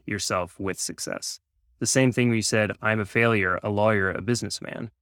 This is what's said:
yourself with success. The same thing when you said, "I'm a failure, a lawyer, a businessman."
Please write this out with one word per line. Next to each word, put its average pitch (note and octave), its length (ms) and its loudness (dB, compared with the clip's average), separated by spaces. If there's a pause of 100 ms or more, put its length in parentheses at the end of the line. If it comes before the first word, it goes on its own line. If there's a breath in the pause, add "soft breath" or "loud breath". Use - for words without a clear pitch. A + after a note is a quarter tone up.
yourself F#2 520 -4
with F#2+ 220 -4
success. - 580 -8 (400)
The A#2 80 -4
same C3 240 4
thing A#2+ 180 2
when A#2 80 2
you A2 60 0
said, G#2+ 300 0 (100)
"I'm A2 180 0
a G#2 40 -2
failure, G#2 580 2
a G#2+ 80 -2
lawyer, G#2 400 2
a F2 120 -6
businessman." - 680 -4 (100)